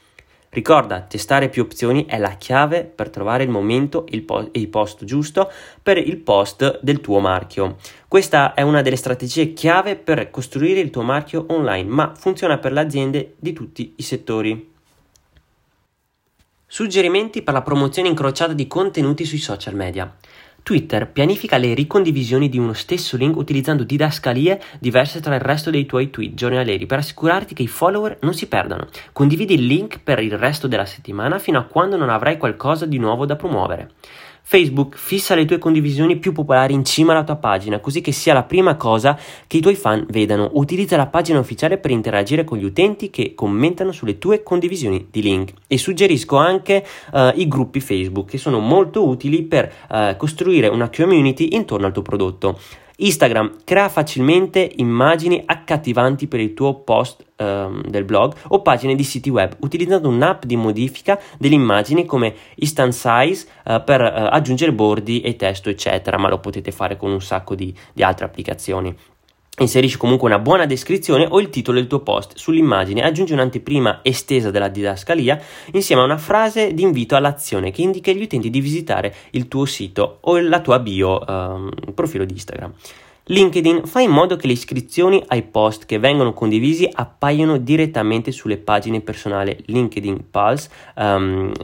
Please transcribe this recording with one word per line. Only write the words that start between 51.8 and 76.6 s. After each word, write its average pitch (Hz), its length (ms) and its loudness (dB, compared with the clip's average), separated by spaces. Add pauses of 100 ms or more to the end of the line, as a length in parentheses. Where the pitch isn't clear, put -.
al 95 60 0
tuo 101 100 -4
prodotto. 95 560 -2 (440)
Instagram 123 640 2
crea 196 240 4
facilmente 170 880 2
immagini 151 680 2
accattivanti 135 840 -2
per 123 120 -4
il 107 140 -2
tuo 139 200 0
post, 120 500 -2 (120)
ehm, 101 520 -4
del 101 160 -2
blog 107 300 2 (140)
o 196 140 2
pagine 135 320 2
di 135 80 0
siti 139 260 -4
web, 104 320 0
utilizzando 170 480 0
un'app 139 360 2
di 120 120 -2
modifica 117 600 0 (200)
delle 143 160 4
immagini 127 500 4
come 120 300 0 (220)
Instant 143 360 0
Size, 131 560 0 (160)
eh, 113 160 0
per, 131 220 4
eh, 110 280 0
aggiungere 139 420 2
bordi 107 480 0
e 120 160 -4
testo, 98 320 -4
eccetera, 98 500 -2
ma 95 100 2
lo 95 100 0
potete 101 320 -8
fare 95 260 -6
con 98 140 -6
un 95 100 -2
sacco 95 340 -6
di, 92 200 -8 (180)
di - 100 -2
altre 95 240 2
applicazioni. 92 680 -8 (640)
Inserisci 127 400 2
comunque 123 300 2
una 104 100 4
buona 160 260 4
descrizione 151 640 0
o 185 100 2
il 202 120 2
titolo 123 260 -2
del 123 100 2
tuo 135 140 -2
post 104 360 -4
sull'immagine, 117 640 2
aggiungi 160 320 0
un'anteprima 127 680 -2
estesa 127 480 0
della 101 180 0
didascalia 104 720 -2 (340)
insieme 185 280 2
a 127 60 6
una 147 100 0
frase 214 560 0